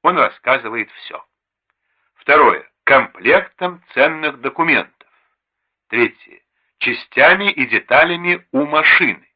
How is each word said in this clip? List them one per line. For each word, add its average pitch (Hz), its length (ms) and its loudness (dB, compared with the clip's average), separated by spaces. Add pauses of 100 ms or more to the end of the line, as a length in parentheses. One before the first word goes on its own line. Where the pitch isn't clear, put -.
Он 180 140 0
рассказывает 113 760 -4
всё. - 340 -18 (880)
Второе, 127 560 2 (140)
комплектом 175 960 -2 (120)
ценных 151 460 -2
документов. 135 680 -4 (800)
Третье, - 540 -4 (360)
частями 170 720 0
и 131 160 -4
деталями 170 880 -2
у 143 140 -2
машины. 147 680 0